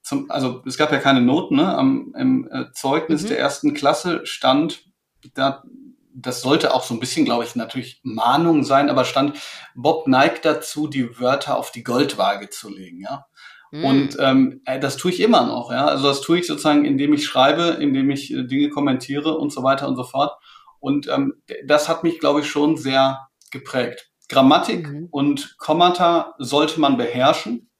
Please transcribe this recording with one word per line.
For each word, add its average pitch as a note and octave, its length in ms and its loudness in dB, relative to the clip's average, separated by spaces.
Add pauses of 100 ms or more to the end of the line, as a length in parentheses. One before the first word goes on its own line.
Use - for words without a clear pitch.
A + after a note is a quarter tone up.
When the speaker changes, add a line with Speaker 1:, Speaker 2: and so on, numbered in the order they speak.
Speaker 1:
zum, C3 300 -6
also C3 340 -4
es C3 120 -8
gab D3+ 140 2
ja C#3 80 2
keine C3+ 220 4
Noten, C3+ 360 2
ne? F3 200 2
Am, C3+ 400 0
im, C3 320 0
äh, C3 240 -10
Zeugnis D#3+ 500 -2
Speaker 2:
Mhm. G#3 40 -6
Speaker 1:
der A3+ 120 -2
ersten C#3+ 340 0
Klasse D#3+ 520 0
stand, - 580 0 (500)
da, - 300 -4 (500)
das B2+ 280 -10
sollte C#3+ 320 2
auch B2+ 100 0
so A#2+ 100 -6
ein A2+ 60 -6
bisschen, C3 260 -2
glaub A#2 180 0
ich, - 120 -10
natürlich A#2+ 480 -8
Mahnung C3 600 2
sein, C#3 260 2
aber C3 160 2
stand, C#3+ 320 -2 (380)
„Bob D#3+ 320 0
neigt C#3 380 4
dazu, D3 420 -2
die B2 320 -6
Wörter C3 380 -2
auf - 140 -6
die A#2 120 -16
Goldwaage G2+ 680 -2
zu - 200 -16
legen“, F#2 320 -16
ja. C3 240 -12 (460)
Speaker 2:
Mhm. D3 140 -6
Speaker 1:
Und, C3+ 340 2
ähm, C3+ 460 4
äh, C3 140 -6
das C3+ 180 -4
tue F3+ 140 0
ich - 100 -2
immer G#3 240 6
noch, A#2+ 260 -6
ja. C3 140 0
Also C#3 240 2
das C#3 120 -2
tue F3 180 2
ich F3 80 -4
sozusagen, D3 380 2
indem C#3 280 2
ich D3 120 0
schreibe, D3+ 540 2
indem C#3 320 0
ich, C3+ 220 -8
äh, C3 100 -4
Dinge C#3 260 0
kommentiere C#3+ 680 -2
und D3 160 -4
so B2+ 100 -8
weiter C3+ 240 0
und C3 80 -2
so B2+ 80 -8
fort. C#3 300 -2 (460)
Und, C#3 280 -2
ähm, C#3 280 -2 (140)
d-, - 160 -12
das D3+ 220 2
hat E3 160 -2
mich, D#3+ 160 -2
glaub C#3+ 200 2
ich, C#3+ 100 -4
schon D3 260 0
sehr C3+ 520 0 (240)
geprägt. - 600 -6 (180)
Grammatik D3+ 600 4
Speaker 2:
Mhm. D3+ 220 -12
Speaker 1:
und C#3+ 460 -2
Kommata E3+ 800 2
sollte D3 400 0
man C#3 180 4
beherrschen B2 720 0 (100)